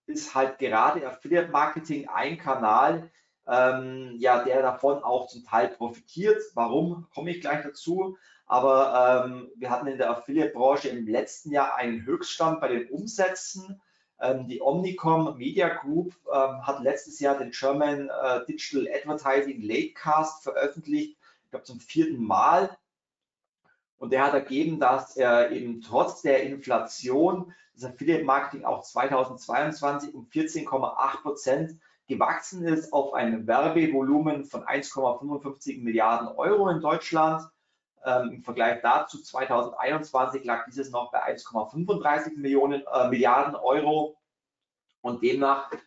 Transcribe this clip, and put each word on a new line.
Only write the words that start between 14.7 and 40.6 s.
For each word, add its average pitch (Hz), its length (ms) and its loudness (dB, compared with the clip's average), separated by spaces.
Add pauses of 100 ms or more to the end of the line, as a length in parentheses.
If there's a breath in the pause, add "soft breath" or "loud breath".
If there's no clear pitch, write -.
Media 165 300 0
Group, 165 480 -4 (180)
ähm, 131 320 0
hat 135 160 -2
letztes 139 380 -2
Jahr 139 180 2
den 120 140 -6
German, 139 560 -2
äh, 131 380 -2
Digital 147 440 -4
Advertising 139 720 -2
Latecast 151 800 -2
veröffentlicht, 147 760 -4 (260 soft breath)
ich - 80 -20
glaub, - 140 -12
zum 120 160 -16
vierten 156 420 0
Mal. 143 540 4 (1200)
Und 123 160 -4
der 135 100 4
hat 143 120 4
ergeben, 147 440 0
dass 131 380 0
er 120 340 4
eben 120 300 -8
trotz - 400 -2
der 135 220 4
Inflation 135 1120 0 (200 loud breath)
das 123 180 -12
Affiliate 156 320 0
Marketing 135 420 0
auch 123 160 -2
zweitausendzweiundzwanzig 139 1300 -2
um 120 100 -16
vierzehn 156 400 -4
Komma 127 320 -2
acht - 240 0
Prozent - 580 -2 (280 soft breath)
gewachsen 165 580 -2
ist 160 260 0
auf 139 220 0
ein 113 320 -2
Werbevolumen 147 1000 2
von - 180 -10
eins 139 260 -4
Komma 131 300 0
fünfundfünfzig 139 640 -8
Milliarden 113 440 2
Euro 196 420 2
in 160 120 0
Deutschland. 160 600 2 (600)
Ähm, 123 280 0
im 123 120 -16
Vergleich 120 380 0
dazu 135 400 2
zweitausendeinundzwanzig 135 1200 -2
lag 120 220 -4